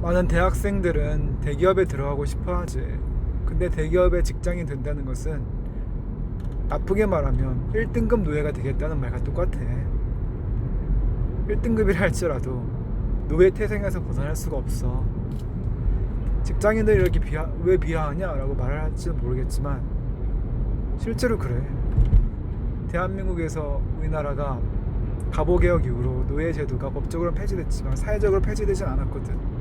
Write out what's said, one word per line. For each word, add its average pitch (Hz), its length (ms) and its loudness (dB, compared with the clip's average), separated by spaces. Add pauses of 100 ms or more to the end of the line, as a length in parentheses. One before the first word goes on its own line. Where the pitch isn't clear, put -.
많은 175 240 4
대학생들은 175 1120 2
대기업에 180 460 4
들어가고 143 400 -2
싶어 135 320 -2
하지. 170 200 -4 (680)
근데 175 240 0
대기업의 175 520 4
직장인 - 440 -2
된다는 143 400 -4
것은 147 360 -4 (1300)
나쁘게 196 380 0
말하면 131 680 0
일 226 180 0
등급 226 300 2
노예가 147 320 0
되겠다는 139 480 -2
말과 120 240 -2
똑같아. 165 340 0 (1900)
일 208 140 2
등급이라 220 400 2
할지라도 131 600 0 (680)
노예 170 200 6
태생에서 202 540 -2
벗어날 - 340 -2
수가 151 220 -2
없어. - 440 -2 (1400)
직장인들 214 540 4
이렇게 185 220 4
비하-, 151 320 -2 (120)
왜 175 160 4
비하하냐라고 156 760 -2
말을 127 260 0
할지는 - 400 -2
모르겠지만 127 580 0 (1160)
실제로 226 400 0
그래. 123 280 -2 (1200)
대한민국에서 170 920 -2 (180)
우리나라가 143 640 0 (720)
갑오개혁 170 540 4
이후로 123 400 0
노예 151 260 0
제도가 135 380 -2
법적으로는 160 500 -2
폐지됐지만 196 560 -2
사회적으로 202 460 2
폐지되진 - 440 0
않았거든. - 760 -2